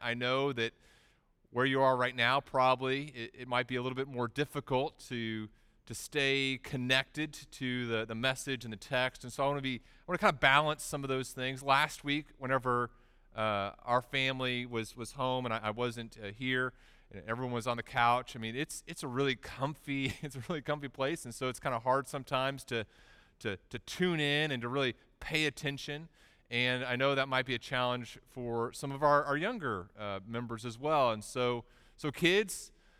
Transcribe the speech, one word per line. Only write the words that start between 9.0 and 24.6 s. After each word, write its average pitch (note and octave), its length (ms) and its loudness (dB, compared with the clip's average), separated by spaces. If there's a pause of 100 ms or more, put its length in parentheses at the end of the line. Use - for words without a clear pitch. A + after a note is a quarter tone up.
and B2 80 -10
so C#3 120 0
I - 20 4
wanna C#3+ 160 0
be, C3 140 -4
I - 300 -18
wanna F3 120 -2
kinda G3 160 4
balance D3 480 6
some C#3+ 220 -6
of C3+ 40 -6
those C3 220 0
things. C3 320 -4
Last C#3 420 2
week, D3 220 0 (100)
whenever, B2+ 540 2 (440)
uh, G#2 360 0 (160)
our B2 160 4
family C3 640 0
was, A2+ 280 -4
was A#2+ 180 -10
home B2+ 340 0
and A2+ 80 0
I, A2 80 -2
I G#2+ 80 0
wasn't, A#2 520 -4
uh, G2+ 140 -6
here, B2+ 380 -2 (360)
and F#2+ 160 -14
everyone B2 280 -4
was A#2 120 -2
on A#2+ 120 0
the A#2 40 -8
couch, B2 540 2
I - 20 -10
mean, A2+ 160 -6
it's, - 320 -6
it's E3 160 -10
a D3+ 60 -6
really C3 260 2
comfy, C3+ 840 -4
<laughs> - 20 -18
it's C#3 160 -10
a C3 140 -8
really E3 100 -4
comfy D3 280 -4
place, C#3 360 -2
and A#2+ 100 -10
so B2+ 140 -2
it's B2+ 120 -4
kinda B2+ 180 -2
hard B2+ 300 2
sometimes C3+ 560 -2
to, A2+ 200 -2 (540)
to, G2+ 180 -2 (140)
to B2 80 -8
tune F3 420 0
in D3 300 2
and B2+ 100 -2